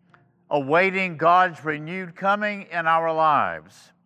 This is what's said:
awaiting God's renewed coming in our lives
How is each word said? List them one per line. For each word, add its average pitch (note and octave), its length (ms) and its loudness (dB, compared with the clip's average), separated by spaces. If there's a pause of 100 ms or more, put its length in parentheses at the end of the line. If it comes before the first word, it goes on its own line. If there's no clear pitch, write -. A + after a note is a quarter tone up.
(500)
awaiting F3 640 0
God's E3 480 2
renewed E3 500 -8
coming G3+ 560 -4
in E3 160 -4
our E3 240 2
lives B2 800 0 (140)